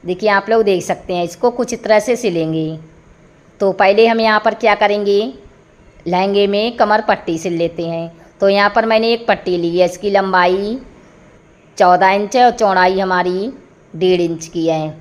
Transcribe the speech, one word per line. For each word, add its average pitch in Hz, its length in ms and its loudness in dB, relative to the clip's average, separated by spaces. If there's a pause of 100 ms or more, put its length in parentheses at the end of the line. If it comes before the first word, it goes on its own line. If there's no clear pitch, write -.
देखिए 180 240 -4
आप 196 200 2
लोग 226 140 2
देख 190 200 0
सकते - 320 -6
हैं। 175 100 -2
इसको 175 260 -2
कुछ 240 240 -6
तरह 214 260 0
से 233 160 -2
सिलेंगे। 160 600 -4 (840)
तो 196 120 2
पहले 202 340 2
हम 226 140 0
यहाँ 214 240 0
पर 220 100 0
क्या 220 200 0
करेंगे, 208 460 0 (840)
लहंगे 196 400 0
में 214 300 -2
कमर 214 240 2
पट्टी 196 380 -2
सिल 175 160 -6
लेते 165 340 -4
हैं। 165 520 -10
तो 196 80 4
यहाँ 202 260 2
पर 226 120 2
मैंने 226 260 2
एक 233 160 -4
पट्टी 185 280 -2
ली 170 220 -2
है, 180 80 4
इसकी 190 240 -6
लंबाई 196 680 0 (1000)
चौदह 180 320 6
इंच 202 260 -2
है 247 80 6
और 247 80 6
चौड़ाई 190 480 2
हमारी 185 520 -2 (420)
डेढ़ 185 260 0
इंच 165 260 -4
की 165 200 -6
है। 156 240 -2 (100)